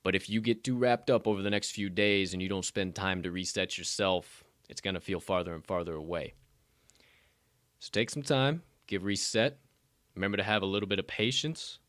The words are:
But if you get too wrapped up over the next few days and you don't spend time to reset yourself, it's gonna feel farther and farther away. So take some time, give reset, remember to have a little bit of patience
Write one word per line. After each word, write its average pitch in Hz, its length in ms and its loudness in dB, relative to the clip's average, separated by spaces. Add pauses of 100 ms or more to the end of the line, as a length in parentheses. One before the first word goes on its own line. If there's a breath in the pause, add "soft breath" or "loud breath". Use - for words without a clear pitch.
But 95 140 2
if 95 140 0
you 110 100 2
get 110 240 0
too 127 140 -2
wrapped 123 320 4
up 120 180 4
over 101 140 2
the 101 80 0
next 101 220 0
few 101 180 -4
days 98 420 4
and 92 100 -4
you 92 60 -2
don't 95 160 -2
spend 92 320 -2
time 95 280 -2
to 90 80 -2
reset 92 460 -4
yourself, 92 680 -2 (240)
it's - 100 -14
gonna 95 220 -4
feel 90 180 -4
farther 87 340 -2
and 80 120 -10
farther 85 300 -4
away. 78 400 -6 (1400 soft breath)
So - 120 -14
take 113 180 2
some 147 140 -6
time, 143 380 2 (260)
give 95 160 -2
reset, 104 540 0 (580)
remember 98 220 0
to 98 60 0
have 107 180 2
a 98 60 0
little 101 200 0
bit 101 120 0
of 92 80 -6
patience - 800 -2